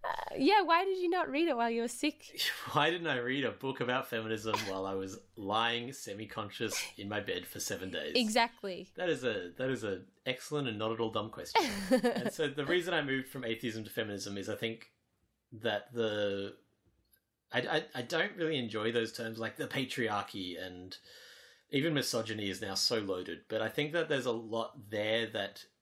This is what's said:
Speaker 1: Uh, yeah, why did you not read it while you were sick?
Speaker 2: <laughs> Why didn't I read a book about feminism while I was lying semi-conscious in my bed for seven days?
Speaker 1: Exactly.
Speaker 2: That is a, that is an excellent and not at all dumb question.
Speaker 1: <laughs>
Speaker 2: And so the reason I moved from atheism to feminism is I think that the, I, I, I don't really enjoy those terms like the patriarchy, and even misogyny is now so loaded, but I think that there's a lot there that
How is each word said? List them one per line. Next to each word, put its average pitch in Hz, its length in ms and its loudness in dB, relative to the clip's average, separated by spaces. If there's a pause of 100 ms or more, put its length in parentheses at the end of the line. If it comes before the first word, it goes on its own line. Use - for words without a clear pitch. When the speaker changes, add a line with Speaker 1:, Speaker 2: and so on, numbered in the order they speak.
Speaker 1:
Uh, - 320 -2
yeah, 381 240 8
why 339 240 6
did 381 140 2
you 359 100 2
not 339 220 2
read 302 180 4
it 269 80 2
while 233 140 2
you 233 100 2
were 233 80 0
sick? - 520 -4 (160)
Speaker 2:
<laughs> - 160 -8
Why 151 180 6
didn't 170 160 0
I 135 120 2
read 127 260 2
a 113 60 4
book 131 300 -2
about 127 280 0
feminism 110 460 -2 (140)
while 95 180 -2
I 95 80 -2
was 95 240 -4 (180)
lying 117 560 2
semi-conscious 107 880 -4 (200)
in 101 100 -6
my 104 120 -2
bed 90 260 -4
for - 120 -12
seven 92 320 -4
days? 78 260 -4
Speaker 1:
Exactly. 214 800 0
Speaker 2:
That 180 120 -2
is 131 160 0
a, 98 320 0
that 131 140 -2
is 120 120 -2
an 95 220 -2 (220)
excellent 139 420 -2
and 107 100 -4
not 110 140 2
at 113 80 -2
all 113 100 2
dumb 110 200 -2
question. - 320 2 (280)
Speaker 1:
<laughs> - 0 -
Speaker 2:
And 240 420 4
so 151 160 2
the 139 180 -2
reason 175 280 2
I 156 80 2
moved 135 260 0
from 127 160 -8
atheism 113 400 -2
to 104 60 -10
feminism 101 480 -4
is 95 120 -4
I 104 40 0
think - 360 -6 (600)
that 110 400 -2
the, 104 640 0 (1000)
I, 127 80 4
I, 156 240 2 (120)
I 127 60 -2
don't 170 340 0
really 160 220 0
enjoy 110 340 0
those 113 200 2
terms 113 260 -6
like 113 180 -4
the 139 100 -4
patriarchy, 104 960 -2
and 90 340 -10 (760)
even 143 240 2
misogyny 110 560 0
is 95 120 -4
now 98 120 -4
so 113 240 2
loaded, 90 500 -4
but 110 140 0
I 110 60 0
think 147 240 -2
that 165 160 0
there's 131 180 0
a 123 60 2
lot 113 580 -4
there 107 380 2
that 104 360 -4 (180)